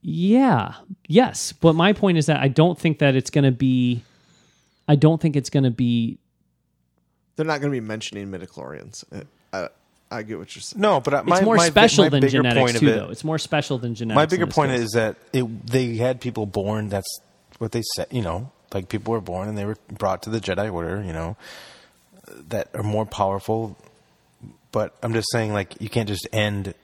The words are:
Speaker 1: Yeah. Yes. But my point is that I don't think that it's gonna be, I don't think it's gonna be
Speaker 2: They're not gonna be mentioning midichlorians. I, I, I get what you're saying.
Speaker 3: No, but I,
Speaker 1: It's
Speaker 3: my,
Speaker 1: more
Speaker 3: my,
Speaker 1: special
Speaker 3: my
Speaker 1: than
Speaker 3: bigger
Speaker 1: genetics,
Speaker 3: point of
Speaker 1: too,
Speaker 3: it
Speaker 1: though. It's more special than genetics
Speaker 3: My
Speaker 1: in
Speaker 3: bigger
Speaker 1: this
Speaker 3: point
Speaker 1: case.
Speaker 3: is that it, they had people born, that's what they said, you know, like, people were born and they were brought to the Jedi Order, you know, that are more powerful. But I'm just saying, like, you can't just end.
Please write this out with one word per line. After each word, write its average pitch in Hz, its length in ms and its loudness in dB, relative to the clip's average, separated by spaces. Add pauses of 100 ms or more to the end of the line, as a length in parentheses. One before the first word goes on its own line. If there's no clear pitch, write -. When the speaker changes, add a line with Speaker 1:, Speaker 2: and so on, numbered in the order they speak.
Speaker 1:
Yeah. 180 720 2 (320)
Yes. - 460 2
But 165 220 4
my 175 180 4
point 190 260 2
is 147 80 2
that 147 140 2
I 139 80 2
don't 156 300 4
think 160 200 0
that 139 160 4
it's 131 160 0
gonna 139 220 4
be, 123 500 0 (840)
I 151 100 6
don't 156 240 4
think 151 160 0
it's 135 140 -2
gonna 135 200 2
be 117 480 0 (1200)
Speaker 2:
They're 156 100 -2
not 151 140 -2
gonna 143 120 -2
be 127 80 -2
mentioning 107 500 -8
midichlorians. 85 760 -14 (480)
I, 95 40 -8
I, 90 120 -6 (420)
I 113 120 -10
get 107 160 -10
what 92 180 -16
you're - 60 -16
saying. - 180 -10
Speaker 3:
No, 196 200 4
but 139 140 -2
I, 143 60 2
Speaker 1:
It's - 80 -4
Speaker 3:
my, 180 140 4
Speaker 1:
more 220 140 4
Speaker 3:
my, 170 120 6
Speaker 1:
special 160 360 6
Speaker 3:
my 156 40 4
Speaker 1:
than 143 140 4
Speaker 3:
bigger 131 160 4
Speaker 1:
genetics, 123 220 4
Speaker 3:
point 123 160 4
of 113 40 2
Speaker 1:
too, 143 80 6
Speaker 3:
it 113 80 4
Speaker 1:
though. 101 140 -6
It's - 140 -12
more 156 140 -2
special 147 400 -2
than 120 160 -6
genetics 110 220 -4
Speaker 3:
My 147 80 6
Speaker 1:
in 160 40 -2
Speaker 3:
bigger 175 180 0
Speaker 1:
this - 80 -8
Speaker 3:
point 139 180 2
Speaker 1:
case. 123 80 0
Speaker 3:
is 113 120 -2
that 110 240 0 (160)
it, 117 340 -4
they 120 300 0
had 123 240 0
people 113 260 -4
born, 104 420 -4
that's 95 320 -6 (380)
what 110 140 -6
they 117 100 -2 (120)
said, - 160 -6
you 123 120 -4
know, 92 280 -6 (220)
like, 95 160 -6
people 107 240 -6
were 113 80 -2
born 92 280 -8
and 107 100 -8
they 101 60 -6
were 107 120 -6 (140)
brought 95 340 -4
to 107 60 -10
the 110 100 -4
Jedi 98 320 -4
Order, 87 320 -6
you 87 80 -8
know, 82 240 -8 (1120)
that - 260 -6
are 110 80 -6
more 107 240 -2
powerful. 104 680 -4 (960)
But 107 300 -4
I'm 117 120 -4
just 110 180 -2
saying, 110 220 -2
like, 101 260 -6
you 107 80 -10
can't 110 200 -4
just 101 240 -6
end. 101 520 -2